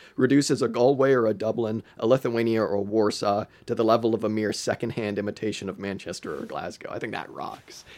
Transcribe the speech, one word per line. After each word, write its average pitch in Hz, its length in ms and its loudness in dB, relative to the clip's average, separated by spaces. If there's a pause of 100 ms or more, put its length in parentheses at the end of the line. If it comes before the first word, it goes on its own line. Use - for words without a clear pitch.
(160)
reduces 135 460 4
a 120 80 2
Galway 131 440 4
or 120 120 4
a 110 80 2
Dublin, 110 480 -2 (160)
a - 100 -4
Lithuania 117 540 2
or 98 140 0
a 101 60 0
Warsaw 104 640 0 (200)
to 117 100 -4
the 110 80 0
level 113 300 4
of 110 100 -2
a 107 60 0
mere 107 240 0
secondhand 104 640 -4
imitation 101 500 -6
of 95 120 -8
Manchester 95 580 -8
or - 80 -10
Glasgow." - 460 -10
I - 80 -8
think 117 140 -6
that 92 180 -8
rocks. - 520 -14 (140)